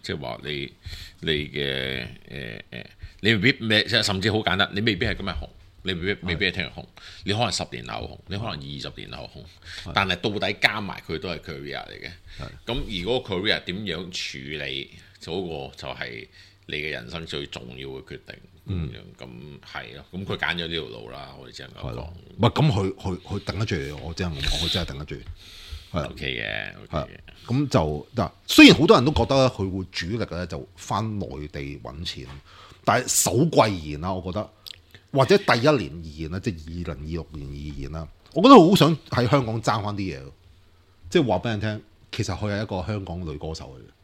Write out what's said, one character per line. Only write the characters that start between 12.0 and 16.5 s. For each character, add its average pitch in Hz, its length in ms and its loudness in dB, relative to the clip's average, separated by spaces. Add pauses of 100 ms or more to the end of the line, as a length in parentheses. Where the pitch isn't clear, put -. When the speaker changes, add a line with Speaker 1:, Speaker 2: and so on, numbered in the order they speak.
Speaker 2:
係。 65 80 -10 (180)
Speaker 1:
咁 113 120 -4
而 113 180 -6 (100)
嗰 123 160 0
個 101 140 -4
career 90 300 0
點 90 140 -6
樣 87 320 -6
處 71 520 -8
理， 67 280 -8 (300)
嗰 87 200 -4 (280)
個 - 60 -20
就 - 140 -12
係 60 380 -10 (400)